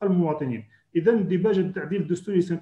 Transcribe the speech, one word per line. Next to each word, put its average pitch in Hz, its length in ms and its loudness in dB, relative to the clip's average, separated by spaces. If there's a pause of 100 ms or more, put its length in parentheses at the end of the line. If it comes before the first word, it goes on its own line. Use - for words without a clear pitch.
للمواطنين. 156 640 0 (320)
إذن 190 320 2
ديباجة 190 320 2
التعديل 165 400 -4
الدستوري 175 400 -2
سنة 170 220 -2